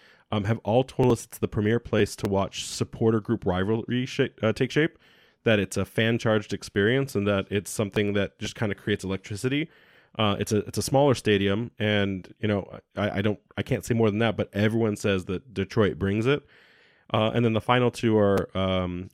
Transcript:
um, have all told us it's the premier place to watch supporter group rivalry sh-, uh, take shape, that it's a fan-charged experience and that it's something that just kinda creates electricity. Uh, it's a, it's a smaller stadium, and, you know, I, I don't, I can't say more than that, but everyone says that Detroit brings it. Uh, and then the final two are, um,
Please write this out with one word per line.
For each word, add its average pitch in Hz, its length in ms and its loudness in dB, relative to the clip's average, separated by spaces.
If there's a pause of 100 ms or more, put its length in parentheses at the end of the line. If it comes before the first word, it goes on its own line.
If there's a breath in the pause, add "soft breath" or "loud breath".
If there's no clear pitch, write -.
(320 soft breath)
um, 104 140 -2
have 113 180 -2
all 123 200 2
told 127 280 2
us 117 140 -2
it's - 120 -20
the 147 100 -4
premier 110 320 0
place - 360 0
to 107 140 -4
watch 98 360 -2
supporter 113 540 -2
group 107 260 -4
rivalry 110 640 -2
sh-, - 140 -2 (200)
uh, 110 120 2
take 127 180 -2
shape, 156 260 0 (460 soft breath)
that 110 160 4
it's 95 180 -2
a 95 80 0
fan-charged 110 640 0
experience 117 640 0
and 101 140 0
that 98 240 0
it's 98 180 -4
something 104 440 -2
that 98 260 -2
just - 160 -8
kinda 104 180 -2
creates - 300 -4
electricity. 110 640 -4 (480 soft breath)
Uh, 104 220 2
it's 104 140 -2
a, 107 60 2
it's - 180 -4
a 104 40 -2
smaller 139 320 4
stadium, 101 640 0
and, 101 640 -2
you 107 80 -4
know, 101 320 -2 (160)
I, 98 220 -2
I 98 40 0
don't, 104 160 0 (200)
I 101 60 -4
can't 117 200 -4
say 120 100 0
more 113 160 4
than 104 100 0
that, 113 180 0
but 104 160 -2
everyone 110 420 2
says 98 300 0
that 95 280 -8
Detroit 95 460 0
brings 101 260 0
it. 143 160 2 (720 soft breath)
Uh, 110 220 2
and 120 80 2
then 117 80 4
the 110 80 0
final 123 320 2
two 110 260 2
are, 101 400 2
um, 92 560 -2